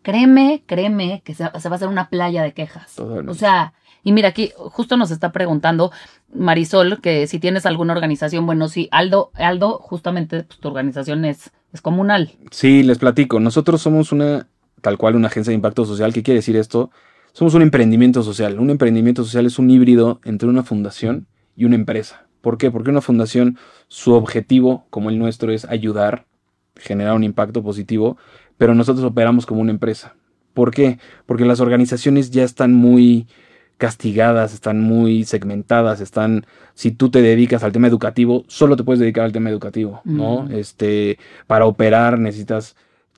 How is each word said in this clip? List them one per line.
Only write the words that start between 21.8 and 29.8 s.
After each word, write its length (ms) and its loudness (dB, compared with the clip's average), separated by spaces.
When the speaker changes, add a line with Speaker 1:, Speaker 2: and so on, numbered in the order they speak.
Speaker 2:
¿Por 180 -4
qué? 140 0
Porque 200 -4
una 100 0
fundación, 560 0
su 240 0
objetivo, 760 2
como 200 -8
el 100 -2
nuestro, 320 -4
es 140 -6
ayudar, 600 -4
generar 360 -4
un 120 2
impacto 360 -4
positivo, 540 -4
pero 160 4
nosotros 300 2
operamos 420 0
como 140 -4
una 120 0
empresa. 440 -8